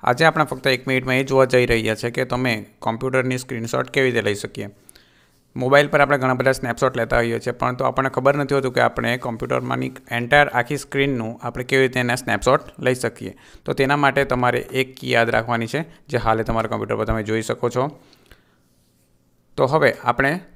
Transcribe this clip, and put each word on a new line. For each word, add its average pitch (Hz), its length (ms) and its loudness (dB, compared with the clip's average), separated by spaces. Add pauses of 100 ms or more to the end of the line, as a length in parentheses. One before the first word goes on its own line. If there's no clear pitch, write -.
આજે 123 220 2
આપણે 156 180 4
ફક્ત 131 240 -4
એક 127 200 0
મિનિટમાં 131 280 0
એ 135 80 2
જોવા 135 220 4
જઈ 127 200 4
રહ્યા 110 300 0
છે 117 160 -6
કે 127 140 -2
તમે 123 400 -2 (140)
કોમ્પ્યુટરની 127 580 -2
સ્ક્રીનશોટ 123 520 -4
કેવી 131 220 2
રીતે 117 100 0
લઈ 101 140 0
શકીએ. 101 320 -10 (880)
મોબાઈલ 139 320 4
પર 147 140 4
આપણે 139 160 4
ઘણા 127 160 2
બધા 127 180 2
સ્નેપશોટ 127 460 -2
લેતા 117 180 0
હોઈએ 117 240 2
છીએ, 117 140 -6
પરંતુ 127 300 -2
આપણને 131 260 0
ખબર 139 280 2
નથી 139 180 -2
હોતું 131 180 -2
કે 123 80 2
આપણે 120 360 0
કોમ્પ્યુટરમાંની 123 760 -4 (200)
એન્ટાયર 127 360 2
આખી 123 300 -2
સ્ક્રીનનું 127 680 -2
આપણે 123 200 -6
કેવી 135 180 2
રીતે 127 180 2
એના 123 160 0
સ્નેપશોટ 123 440 0 (200)
લઈ 127 160 0
શકીએ. 110 380 -8 (320)
તો - 80 -4
તેના 139 240 0
માટે 139 280 2
તમારે 123 340 0
એક 131 360 -4
કી 127 160 -6
યાદ 117 180 4
રાખવાની 117 380 0
છે, 143 140 -4 (280)
જે 120 80 -2
હાલે 113 260 0
તમારા 113 240 -2
કોમ્પ્યુટર 107 280 -4
પર 110 100 -2
તમે 110 180 -2
જોઈ 110 180 -2
શકો 113 280 -4
છો. 127 180 -2 (1700)
તો 135 100 2
હવે 143 240 4 (120)
આપણે 135 360 0 (160)